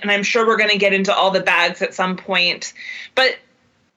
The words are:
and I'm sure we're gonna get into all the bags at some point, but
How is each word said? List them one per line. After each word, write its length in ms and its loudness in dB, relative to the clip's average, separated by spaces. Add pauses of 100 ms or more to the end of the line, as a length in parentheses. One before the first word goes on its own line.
and 100 -2
I'm 120 0
sure 240 0
we're 100 2
gonna 220 0
get 140 4
into 200 2
all 200 2
the 80 2
bags 420 0
at 100 -4
some 240 -2
point, 560 -2 (440)
but 200 2 (600)